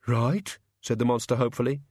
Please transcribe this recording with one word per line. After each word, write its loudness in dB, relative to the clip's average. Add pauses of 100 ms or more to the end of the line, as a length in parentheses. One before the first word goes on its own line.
Right, 0 (240)
said -2
the 2
monster 0
hopefully. 0